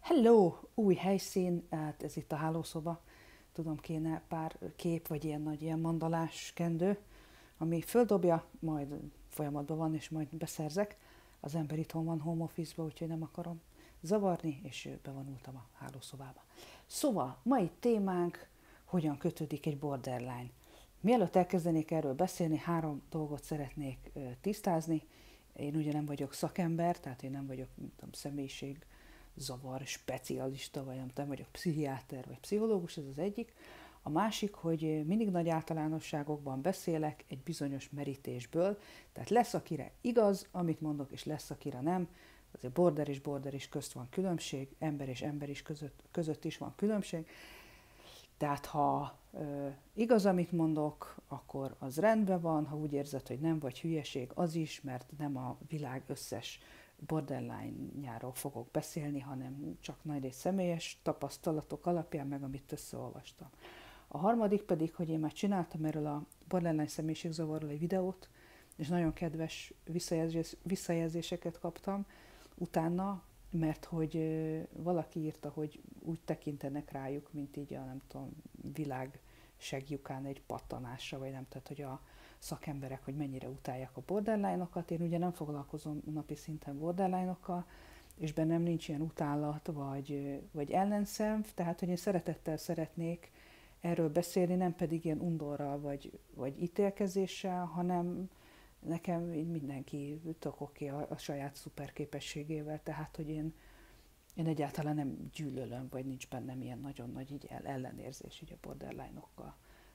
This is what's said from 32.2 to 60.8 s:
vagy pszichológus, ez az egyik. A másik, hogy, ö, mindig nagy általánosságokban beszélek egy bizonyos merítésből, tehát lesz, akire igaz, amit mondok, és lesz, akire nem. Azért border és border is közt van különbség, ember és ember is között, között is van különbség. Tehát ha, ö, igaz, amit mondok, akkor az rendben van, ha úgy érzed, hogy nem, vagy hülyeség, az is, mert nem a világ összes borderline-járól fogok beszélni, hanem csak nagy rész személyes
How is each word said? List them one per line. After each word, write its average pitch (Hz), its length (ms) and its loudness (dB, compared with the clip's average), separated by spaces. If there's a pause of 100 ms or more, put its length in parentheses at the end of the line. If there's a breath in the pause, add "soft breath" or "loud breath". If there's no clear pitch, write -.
vagy 123 120 -12
pszichológus, 208 580 2
ez 151 140 -6
az 135 60 -8
egyik. 202 360 -2 (480 loud breath)
A - 80 -6
másik, 202 440 2
hogy, 165 300 0
ö, 156 200 2
mindig 208 260 4
nagy 175 200 4
általánosságokban 151 1120 0
beszélek 160 680 0
egy - 120 -8
bizonyos 139 500 -4
merítésből, 143 880 -2 (340 loud breath)
tehát - 160 -8
lesz, 226 240 6
akire 156 380 -4 (100)
igaz, 220 500 4
amit 170 300 2
mondok, 147 300 -2
és 127 120 -10
lesz, - 260 -4
akire 123 320 -6
nem. 175 260 2 (480 loud breath)
Azért 123 180 -6
border 151 340 6
és 139 120 -2
border 139 340 -4
is 135 160 -8
közt - 220 -6
van 123 180 -8
különbség, 165 580 0 (120)
ember 143 300 0
és 123 120 -4
ember 147 280 -2
is 143 120 -6
között, 147 500 -8
között 156 340 0
is 156 120 -2
van 139 180 -6
különbség. 202 520 0 (1080 loud breath)
Tehát 143 280 0
ha, 139 520 2 (160)
ö, 143 340 -4 (260)
igaz, 220 320 8
amit 180 260 6
mondok, 156 640 2 (120)
akkor 135 520 -6
az 135 180 -4
rendben 196 440 6
van, 156 240 4
ha 147 100 -4
úgy 151 180 -2
érzed, 139 340 0
hogy 120 120 -4
nem, 160 200 4
vagy 135 200 -4
hülyeség, 147 540 -2
az 165 220 0
is, 160 260 -2
mert 127 360 -6
nem 143 200 -2
a 127 200 -4 (120)
világ 135 380 -4
összes - 520 -6 (480 loud breath)
borderline-járól 123 1300 -4
fogok 120 380 -6
beszélni, 147 480 -2
hanem 135 600 -8
csak - 240 -12
nagy 147 180 -2
rész 131 140 -4
személyes 180 680 0